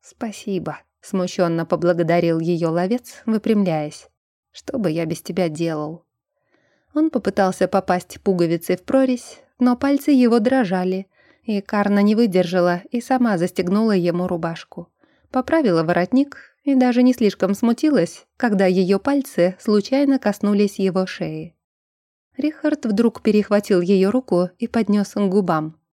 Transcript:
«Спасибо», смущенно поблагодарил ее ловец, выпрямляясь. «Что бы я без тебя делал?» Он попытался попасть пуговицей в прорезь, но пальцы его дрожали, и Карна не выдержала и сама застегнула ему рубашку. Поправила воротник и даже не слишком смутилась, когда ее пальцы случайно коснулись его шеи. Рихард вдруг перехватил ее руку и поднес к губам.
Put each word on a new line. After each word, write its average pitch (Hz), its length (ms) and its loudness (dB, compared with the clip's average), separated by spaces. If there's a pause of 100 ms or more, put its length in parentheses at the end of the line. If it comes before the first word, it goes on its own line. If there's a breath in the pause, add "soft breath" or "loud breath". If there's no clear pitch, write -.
«Спасибо», 196 760 -8 (220)
смущенно 175 640 -2
поблагодарил 170 720 2
ее 165 320 -2
ловец, 185 540 -4
выпрямляясь. 202 800 -2 (440)
«Что - 260 -10
бы 190 140 -2
я 165 140 -2
без 160 160 -6
тебя 175 280 -2
делал?» 156 560 -6 (880)
Он 311 160 0
попытался 190 580 0
попасть 185 540 -2
пуговицей 175 560 0
в - 60 -16
прорезь, 262 560 -2 (200)
но 247 180 2
пальцы 277 340 0
его 240 280 4
дрожали, 190 680 0 (360 soft breath)
и 202 180 -4
Карна 202 400 0
не 208 140 4
выдержала 180 680 2 (100)
и 240 100 -4
сама 240 360 0
застегнула 185 560 0
ему 175 340 0
рубашку. 170 640 -8 (420)
Поправила 254 520 0
воротник 180 540 0 (260)
и 277 120 0
даже 247 280 2
не 254 100 4
слишком 196 400 0
смутилась, 233 760 0 (100)
когда 208 280 2
ее 185 340 2
пальцы 262 600 -2
случайно 262 600 0
коснулись 208 600 0
его 185 260 0
шеи. 156 500 -10 (840)
Рихард 302 480 -2
вдруг 226 360 0
перехватил 208 600 2
ее 190 300 2
руку 180 460 0
и 233 100 -6
поднес 208 460 -2
к 208 60 -6
губам. 180 600 -2 (160)